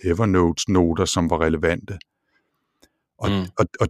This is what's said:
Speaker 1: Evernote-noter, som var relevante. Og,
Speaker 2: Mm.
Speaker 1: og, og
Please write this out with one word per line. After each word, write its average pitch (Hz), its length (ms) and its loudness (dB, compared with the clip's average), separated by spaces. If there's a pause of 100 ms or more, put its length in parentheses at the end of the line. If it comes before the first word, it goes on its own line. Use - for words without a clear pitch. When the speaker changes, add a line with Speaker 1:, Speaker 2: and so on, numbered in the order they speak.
Speaker 1:
Evernote-noter, 90 1000 2
som 85 240 -2
var 82 120 0
relevante. 82 560 -2 (1200)
Og, 107 120 -2
Speaker 2:
Mm. 95 140 -2 (120)
Speaker 1:
og, 104 80 2 (140)
og 110 100 2